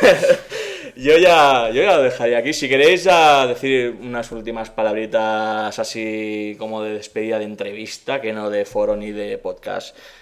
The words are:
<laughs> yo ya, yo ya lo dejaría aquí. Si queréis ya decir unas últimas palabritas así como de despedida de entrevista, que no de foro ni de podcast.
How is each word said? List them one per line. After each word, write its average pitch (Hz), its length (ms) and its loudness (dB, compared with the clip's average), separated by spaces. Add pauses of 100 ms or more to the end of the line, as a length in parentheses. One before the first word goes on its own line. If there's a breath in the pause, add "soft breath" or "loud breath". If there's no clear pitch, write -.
<laughs> - 920 2
yo 135 200 4
ya, 147 540 6
yo 123 120 2
ya 190 140 4
lo 147 60 4
dejaría 120 360 0
aquí. 123 140 0
Si 151 160 -4
queréis 156 360 4
ya 156 420 6
decir 123 540 -2
unas 120 320 -8
últimas 113 380 -10
palabritas 110 1080 -2
así 107 800 -6
como 110 240 -8
de 107 120 -6
despedida 110 440 -6
de 107 80 -6
entrevista, 107 760 -8
que 110 120 -6
no 107 180 -6
de 104 160 -2
foro 104 300 -2
ni 104 160 -8
de 104 260 -8
podcast. - 580 -10 (260 loud breath)